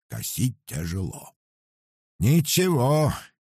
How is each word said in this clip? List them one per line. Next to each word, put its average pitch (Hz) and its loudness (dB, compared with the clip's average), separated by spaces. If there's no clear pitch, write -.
косить - -4
тяжело. 85 -8
«Ничего, 151 2